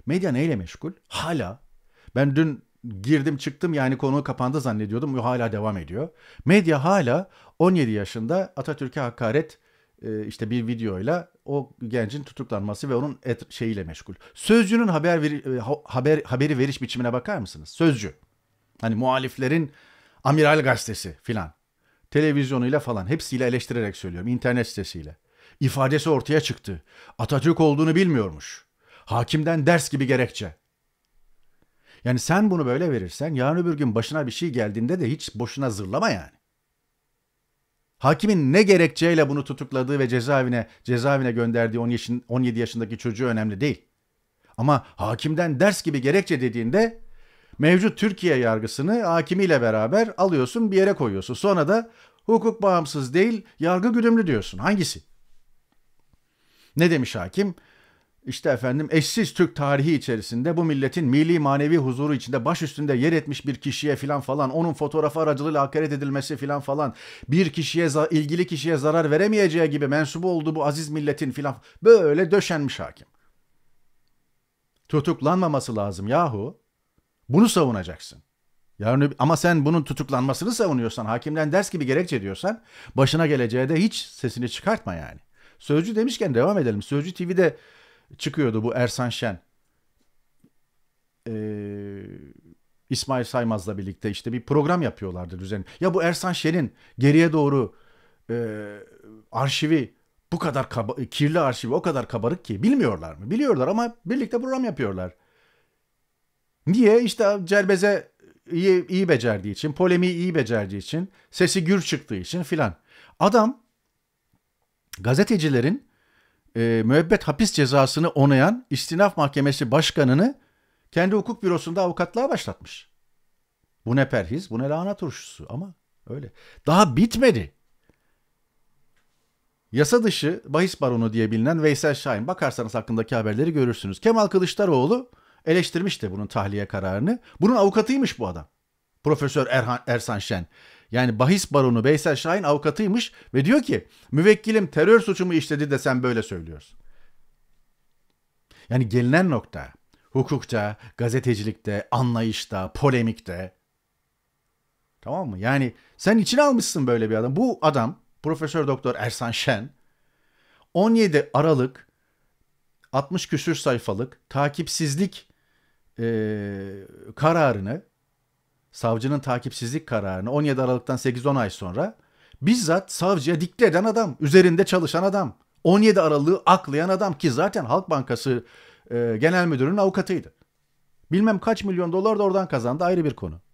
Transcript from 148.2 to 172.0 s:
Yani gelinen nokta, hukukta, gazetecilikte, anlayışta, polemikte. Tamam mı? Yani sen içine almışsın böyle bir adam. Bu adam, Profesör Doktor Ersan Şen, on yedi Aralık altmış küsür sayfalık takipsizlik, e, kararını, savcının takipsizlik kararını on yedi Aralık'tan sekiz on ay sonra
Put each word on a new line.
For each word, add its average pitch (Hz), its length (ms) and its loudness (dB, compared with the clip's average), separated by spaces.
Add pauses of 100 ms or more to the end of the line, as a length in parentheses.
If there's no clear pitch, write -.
Yani 123 200 0
gelinen 127 420 2
nokta, 95 420 -6 (380)
hukukta, 117 640 -2 (200)
gazetecilikte, 110 920 -2
anlayışta, 113 800 -2
polemikte. 113 800 -2 (1500)
Tamam 160 280 -8
mı? 95 100 -8
Yani 127 360 0 (220)
sen 220 220 2
içine 240 240 2
almışsın 226 440 2
böyle 113 240 2
bir 110 40 2
adam. 123 220 0
Bu 240 260 0
adam, 143 360 0 (240)
Profesör 156 440 -4
Doktor 127 320 -2
Ersan 113 320 -6
Şen, 117 400 -2 (1040)
on 214 200 4
yedi 170 400 4
Aralık 139 540 2 (1040)
altmış 143 340 -4
küsür 156 280 -2
sayfalık 120 760 -4
takipsizlik, 147 1000 -4 (680)
e, 117 60 -4 (1120)
kararını, 143 640 0 (920)
savcının 120 480 -2
takipsizlik 123 640 -6
kararını 98 440 -4
on 147 120 0
yedi 135 200 0
Aralık'tan 127 340 -2
sekiz 123 300 -4
on 139 100 2
ay 110 140 -2
sonra 120 480 -6 (440)